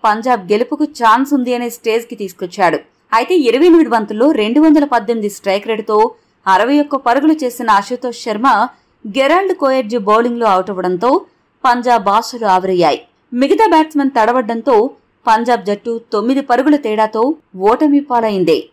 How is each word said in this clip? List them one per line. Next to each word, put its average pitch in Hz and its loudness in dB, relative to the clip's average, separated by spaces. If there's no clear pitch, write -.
పంజాబ్ 214 -2
గెలుపుకు 247 -2
ఛాన్స్ 262 0
ఉంది 247 -2
అనే 240 -6
స్టేజ్కి 226 -4
తీసుకొచ్చాడు. 185 -4
అయితే 240 0
ఇరవై 269 2
ఎనిమిది 330 6
బంతుల్లో 220 0
రెండు 233 0
వందల 302 4
పద్దెనిమిది 226 -2
స్ట్రైక్ 196 -4
రేటుతో 220 0
అరవై 220 2
ఒక్క 285 -2
పరుగులు 269 0
చేసిన 240 -6
అశుతోష్ 240 -4
శర్మ 220 0
గెరాల్డ్ 349 0
కోయెడ్జ్ 262 -2
బౌలింగ్లో 233 0
అవుట్ 190 0
అవ్వడంతో 180 -2
పంజాబ్ 240 0
ఆశలు 226 -2
ఆవిరయ్యాయి. 185 0
మిగతా 294 2
బ్యాట్స్మెన్ 311 0
తడబడ్డంతో 233 0
పంజాబ్ 233 0
జట్టు 226 -6
తొమ్మిది 247 0
పరుగుల 269 2
తేడాతో 220 -2
ఓటమి 285 2
పాలైంది. 202 0